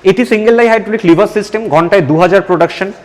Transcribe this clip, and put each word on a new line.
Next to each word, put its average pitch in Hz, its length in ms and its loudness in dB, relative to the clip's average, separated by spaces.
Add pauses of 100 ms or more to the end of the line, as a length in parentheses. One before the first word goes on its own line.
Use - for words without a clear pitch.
এটি 196 120 0 (100)
সিঙ্গেল 226 280 2
ডাই 233 140 2
হাইড্রোলিক 214 360 -4
লিভার 196 260 2
সিস্টেম, 214 260 -4 (140)
ঘন্টায় 170 340 2
দু 151 140 2
হাজার 180 260 2
প্রোডাকশন। 175 400 -2 (160)